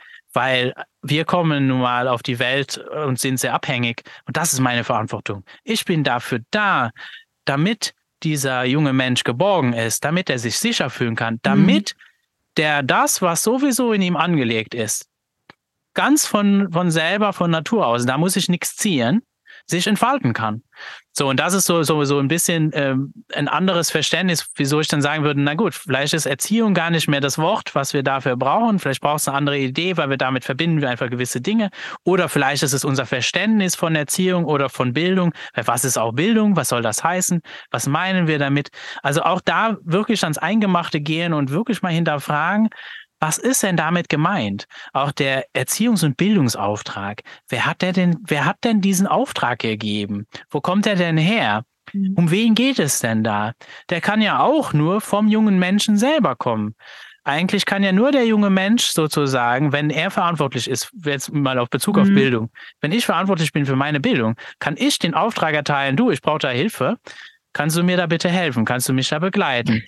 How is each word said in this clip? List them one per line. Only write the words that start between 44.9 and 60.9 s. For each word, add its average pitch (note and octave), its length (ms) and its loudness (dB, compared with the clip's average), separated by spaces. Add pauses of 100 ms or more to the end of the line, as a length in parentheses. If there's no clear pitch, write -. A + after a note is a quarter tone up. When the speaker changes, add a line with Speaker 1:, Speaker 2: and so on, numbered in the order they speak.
Speaker 1:
Auch C#3+ 180 0
der C3+ 340 0 (100)
Erziehungs- G3 500 0
und C#3 120 0
Bildungsauftrag. G#2+ 1080 0 (260)
Wer A#2+ 160 -2
hat D#3 160 -4
der F3+ 100 0
denn, F3 260 2 (100)
wer C#3+ 180 0
hat - 180 -2
denn A3+ 160 2
diesen F#3+ 280 2
Auftrag D3 500 0
gegeben? G#2 680 -4 (240)
Wo C#3+ 100 -4
kommt G3 240 0
der G#3 100 -2
denn E3+ 220 0
her? D#3 460 0 (300)
Speaker 2:
Mhm. F#3+ 220 -4
Speaker 1:
Um F3 140 2
wen A3 240 2
geht B3+ 240 0
es D3+ 220 0
denn A2 240 0
da? G#2+ 300 -2 (360)
Der F3 120 -4
kann G#3+ 200 0
ja E3 200 2
auch C4+ 320 2
nur D#3+ 280 2
vom G#3+ 280 0
jungen G#3+ 280 4
Menschen G3+ 400 2
selber A3+ 380 2
kommen. A2 400 -2 (480)
Eigentlich F3+ 420 0
kann G3 160 0
ja G3 100 2
nur A3+ 200 4
der B3+ 160 4
junge G#3 240 4
Mensch G3 340 2
sozusagen, C3+ 840 0
wenn D3 180 0
er E3 220 -2
verantwortlich D3+ 580 -2
ist, - 220 -6 (120)